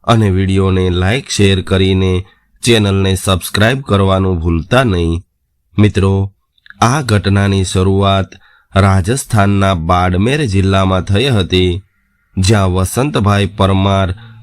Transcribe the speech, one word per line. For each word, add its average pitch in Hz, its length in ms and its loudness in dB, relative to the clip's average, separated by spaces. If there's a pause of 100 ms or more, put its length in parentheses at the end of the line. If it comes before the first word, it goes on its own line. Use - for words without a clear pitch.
અને 110 260 2
વીડિયોને 95 600 0
લાઈક, 92 400 -2
શેર 98 320 2
કરીને 95 640 0 (380)
ચેનલને 98 520 2
સબસ્ક્રાઇબ 101 680 -2
કરવાનું 95 580 0
ભૂલતા 85 440 0
નહીં. 85 380 -2 (580)
મિત્રો, 98 540 0 (480)
આ 127 200 0
ઘટનાની 101 600 0
શરૂઆત 98 680 0 (460)
રાજસ્થાનના 98 960 0
બાડમેર 92 720 -2
જિલ્લામાં 95 560 0
થઈ 101 280 -2
હતી, 92 520 0 (560)
જ્યાં 95 360 2
વસંતભાઈ 101 720 0
પરમાર 95 720 0 (280)